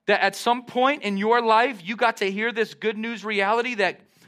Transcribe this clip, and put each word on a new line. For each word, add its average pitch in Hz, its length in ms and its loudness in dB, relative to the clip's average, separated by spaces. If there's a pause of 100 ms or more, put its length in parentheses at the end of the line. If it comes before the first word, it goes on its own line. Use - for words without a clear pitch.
that 202 140 4
at 196 140 2
some 240 300 0
point 262 400 0
in 202 120 -2
your 220 240 2
life, 226 420 2
you 190 120 -8
got 226 240 0
to 196 120 -2
hear 214 200 -2
this 214 240 -4
good 214 240 -4
news 220 260 -8
reality 220 520 0
that, 185 240 0 (280)